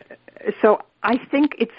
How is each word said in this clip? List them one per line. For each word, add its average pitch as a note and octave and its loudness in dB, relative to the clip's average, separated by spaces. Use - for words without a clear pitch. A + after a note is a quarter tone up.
so G#3+ 4
I A3+ 2
think C#4+ 0
it's A#3 -2